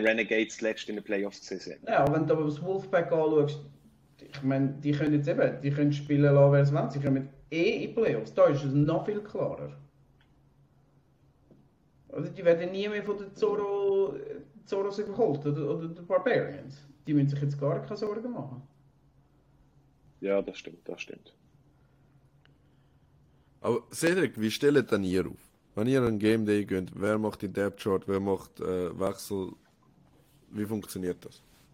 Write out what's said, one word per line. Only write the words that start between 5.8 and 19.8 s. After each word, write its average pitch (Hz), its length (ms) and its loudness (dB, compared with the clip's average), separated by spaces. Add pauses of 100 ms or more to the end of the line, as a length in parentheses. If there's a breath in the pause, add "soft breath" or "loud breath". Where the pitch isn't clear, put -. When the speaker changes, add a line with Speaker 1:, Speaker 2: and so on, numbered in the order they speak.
Speaker 2:
spielen 143 420 4
lassen, 143 180 8
wer 143 140 6
sie 143 80 2
wollen. - 160 -2
Sie 139 100 -6
kommen 135 280 0 (220)
eh 170 260 2
in - 60 -4
die 143 60 -6
Playoffs. - 460 -2
Da 185 120 8
ist 147 180 2
es 135 100 0
noch 151 320 2
viel 208 140 -2
klarer. 165 560 -6 (2250)
Also, - 220 -8
die 190 120 -10
werden 170 280 4
nie 196 160 -4
mehr 208 160 -6
von 202 120 -4
den 202 200 -12
Zorro, 202 800 0 (480)
Zorros 196 340 -4
überholt 202 480 -2
oder, 147 300 -2
oder 165 100 -6
den - 180 -12
Barbarians. - 800 -2 (220)
Die 147 80 0
müssen 139 140 6
sich 143 120 -2
jetzt 143 200 -2
gar 147 200 0
keine 208 160 -10
Sorgen 220 360 -6
machen. 135 280 -10 (1600)